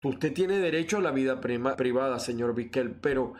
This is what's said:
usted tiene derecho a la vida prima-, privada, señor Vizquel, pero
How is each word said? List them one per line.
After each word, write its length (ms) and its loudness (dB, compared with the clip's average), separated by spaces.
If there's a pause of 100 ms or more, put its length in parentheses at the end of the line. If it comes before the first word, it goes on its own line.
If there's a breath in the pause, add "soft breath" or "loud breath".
usted 320 0
tiene 240 2
derecho 400 0
a 40 2
la 100 2
vida 280 2
prima-, 360 0
privada, 420 2
señor 360 -2
Vizquel, 460 -4
pero 400 0